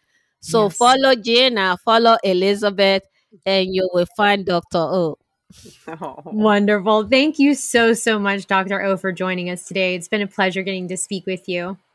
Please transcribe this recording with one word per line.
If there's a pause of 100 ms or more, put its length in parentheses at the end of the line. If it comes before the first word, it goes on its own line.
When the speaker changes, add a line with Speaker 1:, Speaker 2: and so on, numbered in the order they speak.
(400)
Speaker 1:
So
Speaker 2:
Yes.
Speaker 1:
follow
Gina,
follow
Elizabeth, (420)
and
you
will
find
Doctor
O. (720)
Speaker 3:
Oh.
Speaker 2:
Wonderful.
Thank
you
so,
so
much,
Doctor
O,
for
joining
us
today.
It's
been
a
pleasure
getting
to
speak
with
you. (180)